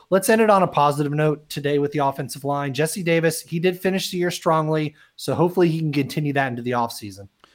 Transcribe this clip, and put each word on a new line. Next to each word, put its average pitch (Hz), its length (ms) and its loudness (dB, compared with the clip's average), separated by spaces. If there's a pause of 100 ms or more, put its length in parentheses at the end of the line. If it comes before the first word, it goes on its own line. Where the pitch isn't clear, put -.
let's - 200 2
end 226 120 4
it 220 80 6
on 196 140 6
a 175 40 4
positive 143 440 0
note 151 380 -2
today 147 280 -2
with 143 140 0
the 147 80 -2
offensive 139 460 -4
line. 143 280 -2
Jesse 156 300 -2
Davis, 165 380 2
he - 180 -6
did 180 180 2
finish 185 320 -2
the 185 80 -6
year 175 140 0
strongly, 156 640 0 (220)
so - 180 -4
hopefully 175 320 4
he 160 120 0
can 160 120 -2
continue 143 400 -2
that 139 160 0
into 120 140 -8
the 120 100 -4
offseason. 107 560 -6 (280)